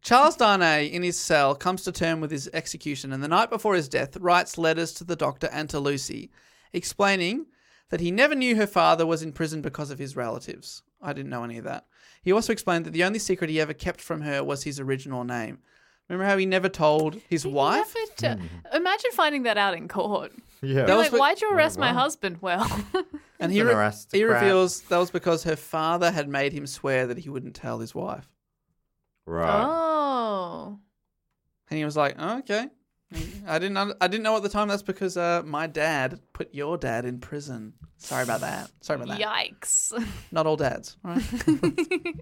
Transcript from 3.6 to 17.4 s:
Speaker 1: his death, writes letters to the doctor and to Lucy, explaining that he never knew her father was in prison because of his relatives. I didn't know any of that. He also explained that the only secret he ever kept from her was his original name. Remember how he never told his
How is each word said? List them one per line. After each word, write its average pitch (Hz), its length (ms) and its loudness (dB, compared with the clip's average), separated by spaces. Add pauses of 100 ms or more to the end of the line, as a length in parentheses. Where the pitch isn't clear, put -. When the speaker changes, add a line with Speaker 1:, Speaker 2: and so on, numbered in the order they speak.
Speaker 1:
his 147 140 0
death, 131 280 -2
writes 180 400 2
letters 160 360 2
to - 100 -12
the 170 140 -4
doctor 139 340 -2
and 151 200 -6
to 151 80 -4
Lucy, 139 500 -4 (420)
explaining 196 760 0 (420)
that 170 100 -2
he 175 120 0
never 277 240 4
knew 254 200 2
her 214 120 4
father 165 380 4
was 165 180 0
in 156 100 -10
prison 156 280 -4
because 143 300 -8
of 135 80 -12
his 139 160 -10
relatives. - 680 -8 (180)
I 165 100 -8
didn't 139 200 -10
know 120 120 -8
any 117 140 -10
of 117 80 -12
that. - 200 -10 (360)
He 180 100 2
also 220 220 4
explained 170 320 -2
that 160 60 -10
the 160 120 2
only 202 160 0
secret 180 300 -2
he 156 100 0
ever 156 140 0
kept - 260 -6
from 156 220 -6
her 143 220 -2
was 139 200 -4
his 139 160 -6
original 135 460 -4
name. 123 340 -6 (480)
Remember 185 220 -2
how 196 80 4
he 190 80 2
never 185 240 2
told 156 460 2 (140)
his 156 140 0